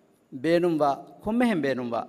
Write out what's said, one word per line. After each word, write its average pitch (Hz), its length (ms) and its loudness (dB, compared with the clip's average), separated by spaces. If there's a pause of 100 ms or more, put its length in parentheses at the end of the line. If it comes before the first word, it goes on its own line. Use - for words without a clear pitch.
(340)
ಬೇನುಂವಾ 156 600 2
ಕೊಮ್ಮೆಹೆಂ 226 680 -2
ಬೇನುಂವಾ 123 460 -2